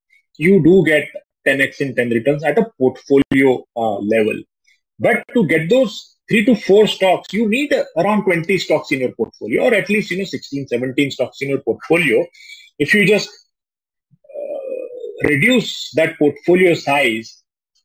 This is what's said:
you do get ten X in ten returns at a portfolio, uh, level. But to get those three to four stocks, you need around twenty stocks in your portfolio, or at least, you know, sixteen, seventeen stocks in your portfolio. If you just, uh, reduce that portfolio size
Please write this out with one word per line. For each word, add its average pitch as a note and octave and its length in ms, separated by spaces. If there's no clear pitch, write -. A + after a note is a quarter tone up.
you F3+ 260
do F3+ 220
get D3+ 220
ten C3+ 140
X C3+ 220
in C3+ 140
ten A#2+ 140
returns C#3 340
at D3 140
a D3+ 200
portfolio, C3+ 880
uh, A2 220
level. G#2+ 420
But - 240
to A3+ 140
get D#3+ 220
those A#3+ 480
three G#3+ 160
to B3 100
four G3+ 300
stocks, - 480
you G#3+ 160
need C#4+ 240
around G3 280
twenty F3 340
stocks D#3 320
in C#3 80
your B2 140
portfolio, A2 500
or B3 100
at G3 160
least, G#3 220
you F3+ 80
know, G3 60
sixteen, - 420
seventeen C3 440
stocks - 300
in C#3 80
your C#3 120
portfolio. D#3 640
If C#3+ 160
you G3+ 140
just, G3+ 220
uh, - 1040
reduce F#3 680
that D#3+ 240
portfolio E3+ 560
size B2+ 680